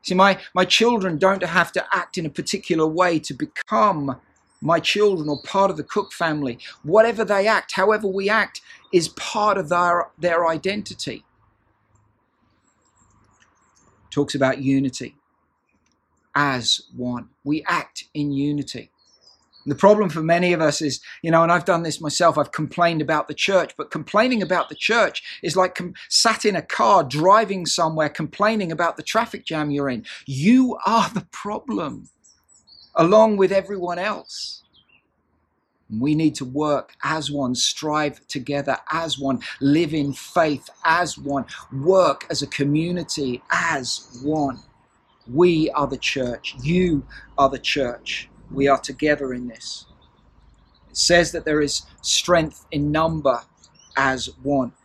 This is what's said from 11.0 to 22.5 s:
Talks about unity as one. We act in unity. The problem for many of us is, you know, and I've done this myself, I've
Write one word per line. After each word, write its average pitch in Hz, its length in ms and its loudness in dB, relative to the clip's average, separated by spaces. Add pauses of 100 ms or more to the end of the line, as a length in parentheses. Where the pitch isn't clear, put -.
Talks 143 240 0
about 131 280 2
unity 135 540 -2 (1160)
as 135 480 0 (140)
one. 120 320 -6 (160)
We 147 240 -2
act - 440 -6
in 147 200 -2
unity. 139 580 -4 (760)
The 143 80 -2
problem 208 360 6
for 160 100 -6
many 170 320 2
of 165 80 0
us 156 220 0
is, 139 180 -4 (220)
you 165 80 -2
know, 165 120 6
and 165 80 4
I've 175 140 2
done 170 200 0
this 156 160 -6
myself, 160 360 2
I've 147 160 -2